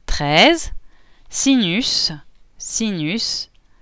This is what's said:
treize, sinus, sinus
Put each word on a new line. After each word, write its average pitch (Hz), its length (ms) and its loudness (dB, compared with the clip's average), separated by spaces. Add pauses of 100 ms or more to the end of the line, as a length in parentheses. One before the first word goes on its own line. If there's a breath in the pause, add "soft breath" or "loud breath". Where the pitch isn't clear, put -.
treize, 175 680 4 (560)
sinus, 233 800 0 (480)
sinus 202 920 -6 (320)